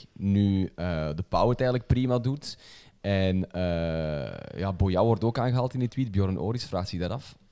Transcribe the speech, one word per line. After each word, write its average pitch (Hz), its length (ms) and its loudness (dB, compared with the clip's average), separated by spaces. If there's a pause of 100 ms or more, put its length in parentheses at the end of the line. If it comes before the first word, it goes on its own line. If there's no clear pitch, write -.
(120)
nu, 101 640 2
eh, 80 400 -2
de 85 140 -4
Pauw 92 200 2
het 123 120 0
eigenlijk 123 300 0
prima 123 280 2
doet? 135 400 -4 (420)
En, 95 520 2
eh, 78 1080 -4
ja, 95 120 -2
Boyau 92 340 2
wordt 113 180 2
ook 113 140 0
aangehaald 123 360 0
in 131 40 -4
die 123 100 0
tweet. 127 220 -4
Bjorn 95 280 2
Oris 110 260 -4
vraagt 90 240 -4
zich 87 120 -6
dat 87 100 -2
af. 131 260 -10 (160)